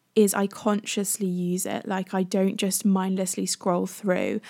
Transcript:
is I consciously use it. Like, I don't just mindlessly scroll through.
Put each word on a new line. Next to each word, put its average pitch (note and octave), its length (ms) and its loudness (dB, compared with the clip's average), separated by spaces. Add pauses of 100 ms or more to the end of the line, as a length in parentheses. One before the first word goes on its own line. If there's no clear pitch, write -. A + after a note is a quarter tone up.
(140)
is G#3 200 6
I G3 140 0
consciously G#3 800 -2
use F3+ 380 -2
it. - 240 -6
Like, F#3+ 240 -4
I F#3+ 120 0
don't F#3+ 320 2
just F#3+ 280 -2
mindlessly F#3+ 600 0
scroll F#3 400 0
through. F3+ 640 -2